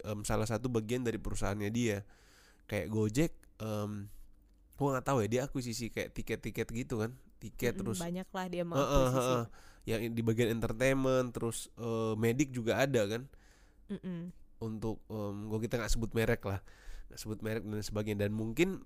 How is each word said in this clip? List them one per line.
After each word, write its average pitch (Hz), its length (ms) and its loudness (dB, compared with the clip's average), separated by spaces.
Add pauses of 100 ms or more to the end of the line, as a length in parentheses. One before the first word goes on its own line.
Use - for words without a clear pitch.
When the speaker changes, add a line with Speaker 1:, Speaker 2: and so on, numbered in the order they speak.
Speaker 1:
em, 104 200 -4
salah 110 220 2
satu 113 220 0
bagian 117 340 0
dari 113 160 0
perusahaannya 104 520 0
dia. 110 340 2 (600)
Kayak 95 240 -2
Gojek, 110 420 2 (280)
em, 104 480 -4 (680)
gue 139 140 0
nggak 131 180 0
tahu 139 140 4
ya, 101 100 4
dia 123 140 2
akuisisi 120 460 -4
kayak - 220 -4
tiket-tiket 110 580 -4
gitu 117 300 -4
kan, 117 120 -2 (260)
tiket 117 360 -2
Speaker 2:
Mm-mm, 190 120 -6
Speaker 1:
terus 185 140 -2
Speaker 2:
banyak 175 280 -4
lah 185 200 -6
dia 175 140 -4
Speaker 1:
Heeh, 170 60 -4
Speaker 2:
mengakuisisi. 135 520 4 (100)
Speaker 1:
heeh. 123 140 2 (440)
Yang 110 140 0 (100)
di 120 100 -2
bagian 113 300 4
entertainment, 127 800 2
terus, - 420 -4
eh, 113 400 0
medik 120 380 4
juga 117 260 0
ada 123 300 4
kan. 117 160 -4 (640)
Speaker 2:
Mm-mm. 180 480 -8 (220)
Speaker 1:
Untuk, 110 500 -4
em, 104 400 -6
gua, 107 100 0
kita 113 200 -2
nggak 107 120 0
sebut 117 220 4
merek 113 320 2
lah, 98 160 -2 (480)
nggak - 120 -14
sebut 107 200 -6
merek 110 240 -4
dan 107 160 -4
sebagainya. 104 480 0
Dan 104 60 0
mungkin 113 520 2